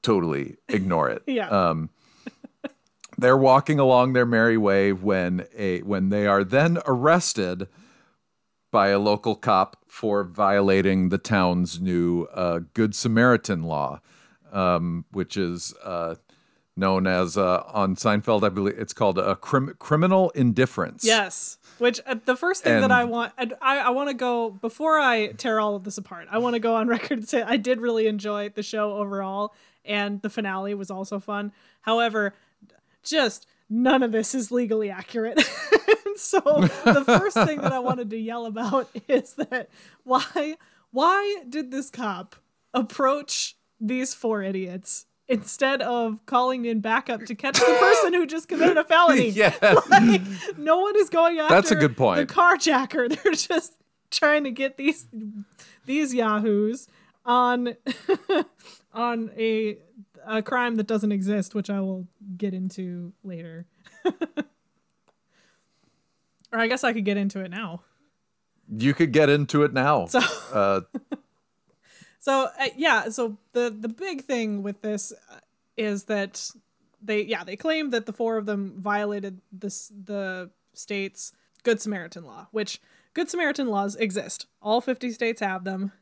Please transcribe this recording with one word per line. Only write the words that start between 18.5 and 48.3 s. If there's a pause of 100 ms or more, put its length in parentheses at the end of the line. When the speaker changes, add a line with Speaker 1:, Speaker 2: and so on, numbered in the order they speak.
Speaker 1:
it's
called
a
crim-,
criminal
indifference.
Speaker 2:
Yes. (180)
Which,
uh, (100)
the
first
thing
that
Speaker 1:
And
Speaker 2:
I
want,
I, (100)
I,
I
wanna
go,
before
I
tear
all
of
this
apart,
I
wanna
go
on
<laughs>
record
and
say
I
did
really
enjoy
the
show
overall, (320)
and
the
finale
was
also
fun. (300)
However, (680)
just (240)
none
of
this
is
legally
accurate.
<laughs> (520)
And
so (460)
the
first
thing
that
I
wanted
to
yell
about (120)
<laughs>
is
that (340)
why, (340)
why
did
this
cop (360)
approach (240)
these
four
idiots (200)
instead
of
calling
in
backup
to
catch
the (140)
person
who
just